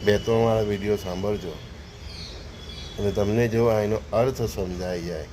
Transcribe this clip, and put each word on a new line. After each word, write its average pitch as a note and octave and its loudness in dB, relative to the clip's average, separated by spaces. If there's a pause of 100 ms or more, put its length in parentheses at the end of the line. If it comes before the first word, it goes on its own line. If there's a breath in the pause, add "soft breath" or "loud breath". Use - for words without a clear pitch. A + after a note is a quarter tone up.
બે G#2 6
ત્રણ A2+ 2
વાળા A2+ 6
વીડિયો G#2 0
સાંભળજો F#2+ -4 (1500)
અને G2+ 2
તમને G#2 2
જો A2+ 4
આ A2 4
એનો G#2 0 (120)
અર્થ A#2+ 2
સમજાઈ F2+ -4
જાય E2 -6 (100)